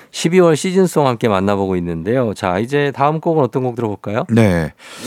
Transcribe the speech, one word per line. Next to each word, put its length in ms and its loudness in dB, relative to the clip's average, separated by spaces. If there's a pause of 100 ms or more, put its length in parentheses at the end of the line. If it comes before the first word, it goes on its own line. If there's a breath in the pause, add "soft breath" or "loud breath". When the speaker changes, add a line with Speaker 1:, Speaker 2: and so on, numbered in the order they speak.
Speaker 1:
십이월 480 2
시즌송 480 2
함께 220 -2
만나보고 480 0
있는데요. 580 -2
자, 240 -2
이제 380 -2
다음 260 0
곡은 220 0
어떤 180 -2
곡 140 -4
들어볼까요? 540 -4
Speaker 2:
네. 440 2 (340 loud breath)